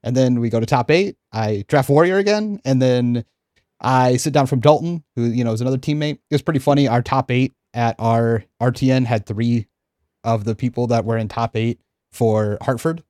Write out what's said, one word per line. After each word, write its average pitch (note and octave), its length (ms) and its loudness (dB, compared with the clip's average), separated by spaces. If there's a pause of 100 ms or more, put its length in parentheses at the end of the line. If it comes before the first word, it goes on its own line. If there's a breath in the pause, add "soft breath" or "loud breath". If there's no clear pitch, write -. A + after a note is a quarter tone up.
And B2+ 140 -2
then B2+ 240 2
we A#2 100 -2
go A#2 100 0
to A2+ 60 -2
top B2 240 0
eight. F#3 260 2 (160)
I G#2+ 360 -4
draft C#3 200 2
Warrior F3 300 4
again. G#3 460 0
And C3 180 2
then B2 420 0 (560)
I B2+ 360 2
sit C#3+ 160 -2
down C#3 140 2
from C3 140 0
Dalton, D3+ 440 2 (120)
who, A#2 80 -2
you A#2+ 200 0
know, A#2 80 0
is A2 80 -2
another C3 180 -2
teammate. D3+ 360 -2 (160)
It D3+ 40 -2
was C#3 80 2
pretty D3+ 180 0
funny. C#3+ 280 2
Our A#2+ 140 0
top C3 280 -2
eight B2+ 220 0 (200)
at A#2 260 -2
our A#2 460 0 (160)
R B2 120 2
T C3 200 0
N C3 140 2
had A2 200 -2
three A#2 400 -2 (580)
of A2+ 200 -2
the A2+ 100 -2
people A#2+ 340 -4
that A#2 160 0
were A2+ 120 -2
in A2 120 -4
top A#2 280 -6
eight A2+ 240 -4 (320)
for G#2+ 500 0
Hartford D#3 480 -4